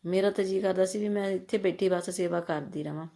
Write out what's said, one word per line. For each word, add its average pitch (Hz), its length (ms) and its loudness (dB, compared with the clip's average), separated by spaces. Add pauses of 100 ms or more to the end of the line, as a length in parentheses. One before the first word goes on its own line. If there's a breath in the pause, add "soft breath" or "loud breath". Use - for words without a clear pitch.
ਮੇਰਾ 190 240 4
ਤਾਂ 196 140 0
ਜੀ 190 180 0
ਕਰਦਾ 190 240 4
ਸੀ 208 140 -4
ਵੀ 208 100 0
ਮੈਂ 202 200 0
ਇੱਥੇ 190 280 -2
ਬੈਠੀ 190 320 2
ਬਸ 175 200 0
ਸੇਵਾ 175 300 0
ਕਰਦੀ 151 440 -4
ਰਵਾਂ। 151 320 -8